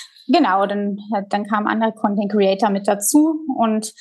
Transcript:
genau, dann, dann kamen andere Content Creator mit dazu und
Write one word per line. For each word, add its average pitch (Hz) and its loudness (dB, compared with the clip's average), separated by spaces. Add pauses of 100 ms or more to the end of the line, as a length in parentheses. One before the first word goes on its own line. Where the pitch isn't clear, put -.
(280)
genau, 202 4
dann, 202 -4 (320)
dann 202 -2
kamen 208 0
andere 220 0
Content 202 -2
Creator 202 2
mit 196 -4
dazu 302 2 (100)
und 220 -2